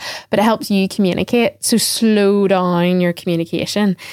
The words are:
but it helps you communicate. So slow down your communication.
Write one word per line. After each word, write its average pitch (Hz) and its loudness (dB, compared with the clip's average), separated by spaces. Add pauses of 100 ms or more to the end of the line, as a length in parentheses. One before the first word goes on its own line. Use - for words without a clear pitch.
(300)
but - 0
it - 4
helps 226 0
you 190 2
communicate. 202 0
So - 0
slow 202 2
down 180 2
your 175 0
communication. 175 -2 (140)